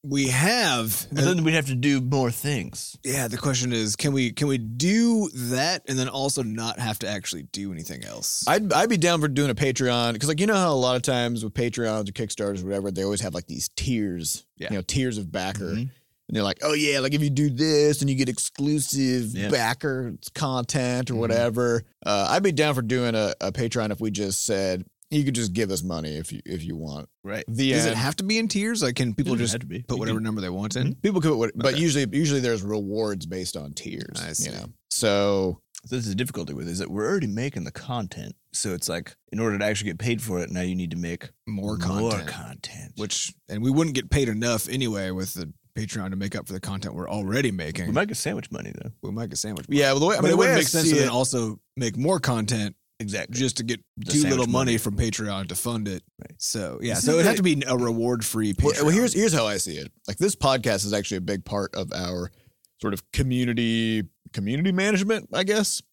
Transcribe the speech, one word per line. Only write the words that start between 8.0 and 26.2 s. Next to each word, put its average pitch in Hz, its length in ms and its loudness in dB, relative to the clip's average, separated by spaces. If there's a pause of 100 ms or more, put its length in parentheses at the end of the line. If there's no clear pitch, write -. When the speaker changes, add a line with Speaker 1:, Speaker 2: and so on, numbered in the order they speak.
Speaker 1:
else? - 420 -6
Speaker 3:
I'd, 196 280 2
I'd 185 160 4
be 226 80 4
down 170 240 4
for 151 80 2
doing 139 200 2
a 113 60 0
Patreon, 120 640 2
'cause, 143 80 -2
like, 156 140 0
you 202 40 4
know 214 100 4
how 180 180 4
a - 20 2
lot 127 220 4
of 123 60 -2
times 120 380 0
with 110 120 -6
Patreons 110 560 -2
or - 20 -12
Kickstarters 101 520 -4
or - 40 -6
whatever, 98 240 -2
they 95 140 -4
always 101 160 0
have, 90 120 -6
like, 90 140 -6
these - 300 -6
tiers, 98 680 -2 (120)
Speaker 1:
Yeah. - 140 -8
Speaker 3:
you 107 40 -2
know, 95 60 -2
tiers 127 360 -2
of 90 140 -8
backer. 95 400 -4
Speaker 2:
Mm-hmm. 104 80 -2 (500)
Speaker 3:
And 107 80 -2
they're 107 60 2
like, 98 200 -2
"Oh, 151 100 2
yeah, 147 260 2
like, 135 140 0
if 147 80 2
you 147 80 2
do 143 200 2
this 147 520 4
and 139 80 2
you 135 60 2
get 131 140 2
exclusive 135 1080 0
Speaker 2:
Yeah. 101 140 -2
Speaker 3:
backer 127 680 0 (180)
content 127 800 0
or - 20 -2
Speaker 1:
Mm-hmm. 113 60 0
Speaker 3:
whatever." 117 640 2 (220)
Uh, 101 240 2
I'd 185 140 4
be 190 100 4
down 147 220 4
for 127 60 0
doing 120 320 2
a, 107 280 2
a 95 100 0
Patreon 113 400 -2
if 101 80 -4
we 113 100 0
just 101 360 -2
said, 95 400 0 (260)
"You 147 140 2
could 135 100 0
just 113 160 0
give 101 180 0
us 90 140 -2
money 78 320 -4
if 80 160 -8